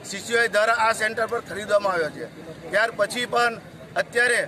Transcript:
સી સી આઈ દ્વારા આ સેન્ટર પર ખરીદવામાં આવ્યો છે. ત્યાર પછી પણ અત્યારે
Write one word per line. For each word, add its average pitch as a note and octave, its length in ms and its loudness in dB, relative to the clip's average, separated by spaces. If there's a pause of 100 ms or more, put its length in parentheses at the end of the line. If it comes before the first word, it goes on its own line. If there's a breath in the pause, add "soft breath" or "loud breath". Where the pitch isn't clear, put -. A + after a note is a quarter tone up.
સી G3+ 160 -10
સી A#3 160 -2
આઈ A#3 120 4
દ્વારા G#3+ 260 4
આ A3+ 180 4
સેન્ટર A3 340 -2
પર A3+ 140 -4
ખરીદવામાં G3+ 540 0
આવ્યો D#3+ 160 0
છે. B2 160 -10 (440)
ત્યાર G#3+ 220 2
પછી G#3+ 340 -2
પણ A#3+ 280 2 (420)
અત્યારે A#3 520 2